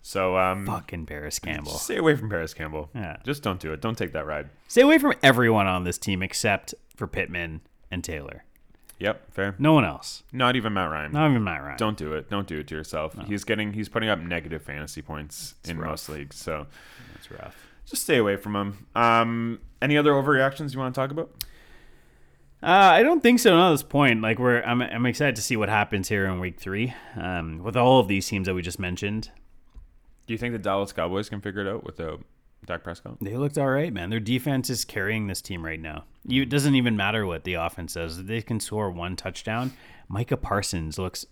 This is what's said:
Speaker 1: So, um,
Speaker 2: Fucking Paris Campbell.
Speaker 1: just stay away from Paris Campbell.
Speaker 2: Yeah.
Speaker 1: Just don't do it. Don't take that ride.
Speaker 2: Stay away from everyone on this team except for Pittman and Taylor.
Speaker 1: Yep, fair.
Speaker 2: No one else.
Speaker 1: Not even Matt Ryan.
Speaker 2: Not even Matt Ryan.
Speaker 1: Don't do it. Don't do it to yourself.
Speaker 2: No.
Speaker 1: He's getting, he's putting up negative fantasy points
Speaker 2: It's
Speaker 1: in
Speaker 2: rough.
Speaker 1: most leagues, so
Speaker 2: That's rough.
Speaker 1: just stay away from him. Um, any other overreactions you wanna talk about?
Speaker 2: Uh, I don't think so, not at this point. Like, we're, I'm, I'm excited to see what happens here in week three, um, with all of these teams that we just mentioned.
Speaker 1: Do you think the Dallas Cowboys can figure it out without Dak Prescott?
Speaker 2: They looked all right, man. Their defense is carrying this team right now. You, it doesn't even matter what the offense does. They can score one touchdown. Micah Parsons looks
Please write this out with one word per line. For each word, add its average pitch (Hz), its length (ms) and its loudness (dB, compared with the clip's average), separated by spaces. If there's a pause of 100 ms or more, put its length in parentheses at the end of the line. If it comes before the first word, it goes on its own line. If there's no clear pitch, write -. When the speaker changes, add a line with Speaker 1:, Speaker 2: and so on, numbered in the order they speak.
Speaker 1:
So, 92 360 -2
um, 92 280 0
Speaker 2:
Fucking 82 400 -8
Paris 76 320 -8
Campbell. 151 340 -8
Speaker 1:
just 151 120 -8
stay - 140 -4
away 156 180 4
from 110 140 -6
Paris 82 240 -4
Campbell. 78 400 -10
Speaker 2:
Yeah. 92 300 -10
Speaker 1:
Just 143 180 -6
don't 92 180 -4
do 78 120 -8
it. 78 100 -8
Don't 110 160 -4
take 85 140 -4
that 76 140 -6
ride. 73 220 -8 (200)
Speaker 2:
Stay 233 120 4
away 294 180 8
from 277 140 2 (100)
everyone 117 440 6
on 92 180 0
this 87 140 -4
team 95 240 -2
except - 520 -2 (220)
for 104 100 -6
Pittman 85 540 -6 (300)
and 92 120 -6
Taylor. 76 420 -10 (540)
Speaker 1:
Yep, - 340 -4
fair. 98 260 -4
Speaker 2:
No 151 140 4
one 143 120 6
else. - 380 -8 (100)
Speaker 1:
Not 127 240 2
even 110 180 0
Matt 92 160 0
Ryan. 76 220 -6
Speaker 2:
Not 151 180 4
even 117 140 4
Matt 80 180 -4
Ryan. 69 160 -10
Speaker 1:
Don't 107 180 0
do 76 180 -6
it. 73 160 -6
Don't 101 160 -2
do 78 120 -6
it 73 100 -8
to 78 60 -8
yourself. 78 420 -6
Speaker 2:
No. 92 80 -12
Speaker 1:
He's 101 200 -4
getting, 107 280 -2
he's 104 160 -6
putting 110 200 -2
up 98 100 2
negative 80 440 -6
fantasy 76 400 -12
points 76 580 -12
Speaker 2:
It's 85 100 -12
Speaker 1:
in 82 80 -6
Speaker 2:
rough. 80 120 -6
Speaker 1:
most 78 200 -8
leagues, 73 260 -12
so 76 300 -8 (480)
Speaker 2:
That's - 160 -20
rough. - 260 -16 (300)
Speaker 1:
just - 160 -6
stay 151 160 4
away 101 180 4
from 104 200 -6
him. 101 380 -4
Um, 117 680 4 (220)
any 147 140 2
other 147 160 6
overreactions 139 640 2
you 131 40 -6
wanna 131 140 -4
talk 135 180 -2
about? 156 200 -8 (1300)
Speaker 2:
Uh, - 40 -2 (260)
I 175 100 10
don't 302 200 4
think 240 160 8
so, 196 180 8
not 180 140 8
at - 20 6
this 135 100 2
point. 131 380 4
Like, 110 180 0
we're, 120 240 4
I'm, 120 200 0
I'm 120 240 -2
excited 127 300 0
to 110 60 -6
see 120 140 -2
what 104 140 0
happens 104 380 0
here 98 180 2
in 92 140 -2
week 90 200 -6
three, 107 340 -4 (220)
um, 85 460 -6
with 98 140 -4
all 127 240 8
of 98 80 4
these 95 200 0
teams 95 180 -2
that 95 80 -2
we 92 60 -2
just 87 180 -8
mentioned. 101 520 -4 (960)
Speaker 1:
Do 117 80 -6
you 107 40 -6
think 120 140 -4
the 117 60 -6
Dallas 98 340 -2
Cowboys 92 380 -4
can 101 100 -8
figure 101 220 -8
it 98 120 -4
out - 100 -10
without 82 380 -10 (440)
Dak 87 180 -8
Prescott? 87 380 -12
Speaker 2:
They 101 160 -6
looked 143 180 -2
all 139 140 0
right, 147 220 0
man. 90 180 -6
Their 113 100 -2
defense 127 480 -2
is 120 160 -4
carrying 104 420 -4
this 95 140 -6
team 87 240 -8
right 80 160 -8
now. 78 240 -12 (220)
You, 127 160 2
it 127 80 -2
doesn't 143 240 4
even 120 240 4
matter 104 260 0
what 85 200 -4
the 90 100 -2
offense 82 400 -6
does. 85 320 -6
They 113 160 -4
can 110 180 -4
score 107 300 -4
one 87 260 -6
touchdown. 113 560 -6 (360)
Micah 113 280 -2
Parsons 87 600 -4
looks - 340 -8